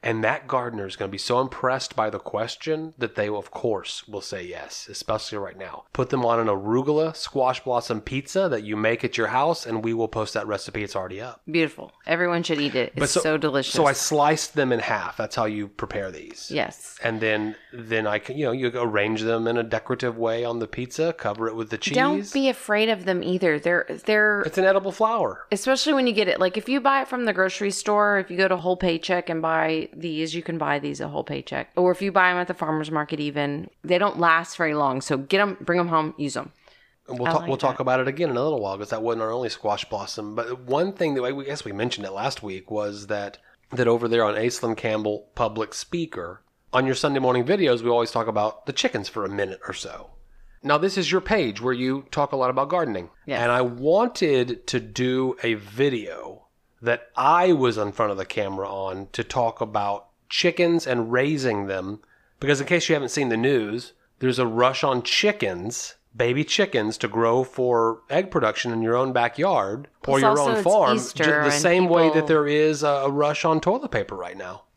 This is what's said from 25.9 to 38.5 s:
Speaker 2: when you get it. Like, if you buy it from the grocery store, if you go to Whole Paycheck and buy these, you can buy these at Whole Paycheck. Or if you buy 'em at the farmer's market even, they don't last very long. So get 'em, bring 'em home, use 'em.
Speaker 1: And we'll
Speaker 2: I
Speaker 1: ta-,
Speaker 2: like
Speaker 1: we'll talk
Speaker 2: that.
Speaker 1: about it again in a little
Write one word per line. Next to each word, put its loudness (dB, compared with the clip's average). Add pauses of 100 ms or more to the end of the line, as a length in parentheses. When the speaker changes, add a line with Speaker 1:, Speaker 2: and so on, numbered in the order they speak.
Speaker 2:
when 4
you 2
get 2
it. 2
Like, 2
if -6
you 2
buy 2
it -6
from -2
the 2
grocery 0
store, 2
if -4
you -6
go 4
to 2
Whole 0
Paycheck 0
and -2
buy 0
these, -4
you -6
can -6
buy 0
these -6
at -6
Whole -6
Paycheck. -8
Or 4
if 0
you -2
buy 6
'em 0
at -2
the -4
farmer's -4
market -2
even, -4 (120)
they 2
don't 0
last 4
very 0
long. 0
So -2
get 0
'em, -2
bring 0
'em 0
home, 0
use -6
'em. -10 (560)
Speaker 1:
And -8
we'll -2
Speaker 2:
I 0
Speaker 1:
ta-, 2
Speaker 2:
like -6
Speaker 1:
we'll 0
talk 0
Speaker 2:
that. -4
Speaker 1:
about 2
it 0
again -2
in -2
a 0
little 0